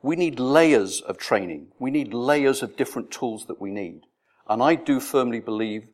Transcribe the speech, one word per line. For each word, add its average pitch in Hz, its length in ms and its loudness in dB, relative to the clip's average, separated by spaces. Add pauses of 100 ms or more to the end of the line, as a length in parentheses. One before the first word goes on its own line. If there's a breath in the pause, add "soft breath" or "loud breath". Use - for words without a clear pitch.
We 151 120 0
need 160 240 -2
layers 131 600 4
of - 160 -8
training. 95 520 -4 (100)
We 127 100 -4
need 135 240 -2
layers 135 480 2
of 110 160 -10
different 123 320 -4
tools 110 380 -8
that - 120 -10
we 98 120 -8
need. 98 300 -10 (460)
And 110 140 0
I 156 140 4
do 147 240 0
firmly 120 400 -2
believe 107 540 -6